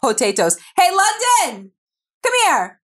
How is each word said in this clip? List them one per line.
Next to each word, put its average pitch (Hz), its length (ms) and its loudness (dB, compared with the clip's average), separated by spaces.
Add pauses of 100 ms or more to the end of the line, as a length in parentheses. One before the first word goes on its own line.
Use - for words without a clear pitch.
potatoes. 214 560 0 (180)
Hey, 359 140 2
London! 381 800 0 (520)
Come 494 100 -2 (100)
here! 240 380 -2 (100)